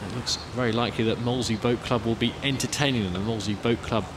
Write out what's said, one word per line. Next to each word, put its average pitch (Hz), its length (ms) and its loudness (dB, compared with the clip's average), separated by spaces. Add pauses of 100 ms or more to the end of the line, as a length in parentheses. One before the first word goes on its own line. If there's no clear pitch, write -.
it 101 80 -8
looks - 200 -2 (180)
very 117 180 0
likely 117 340 2
that 113 160 2
Molesey 120 340 0
Boat 120 260 2
Club 113 240 0
will 113 100 2
be 120 180 2 (100)
entertaining 135 600 0
them. 90 100 0
The 90 60 -2
Molesey 107 360 -2
Boat 117 260 2
Club 107 240 0 (120)